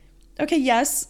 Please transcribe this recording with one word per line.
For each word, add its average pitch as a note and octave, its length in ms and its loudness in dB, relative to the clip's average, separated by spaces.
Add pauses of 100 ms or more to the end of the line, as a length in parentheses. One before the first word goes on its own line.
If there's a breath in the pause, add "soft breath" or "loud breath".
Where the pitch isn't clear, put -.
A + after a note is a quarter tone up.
(400)
"Okay, D#4 180 0
yes, B3+ 520 0